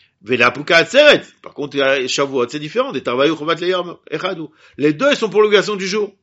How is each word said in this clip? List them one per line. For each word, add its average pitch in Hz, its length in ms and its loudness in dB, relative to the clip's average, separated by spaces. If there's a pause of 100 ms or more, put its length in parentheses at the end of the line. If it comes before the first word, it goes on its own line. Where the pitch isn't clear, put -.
(220)
Vela 120 280 2
Puka 143 260 0
Atzeret. 240 460 4 (200)
Par - 100 -20
contre, 135 540 -2
Shavuot, 135 420 -2
c'est 147 100 -10
différent. 220 340 -4
Des 135 100 -6
Tarvayu 135 340 0
Chovat 156 200 -4
Leyom 175 420 -4 (120)
Echadu. 165 340 -6 (340)
Les 147 140 2
deux 262 220 0
sont 214 160 -2
pour 202 120 -4
l'obligation 208 340 2
du 190 100 -8
jour. 208 360 -4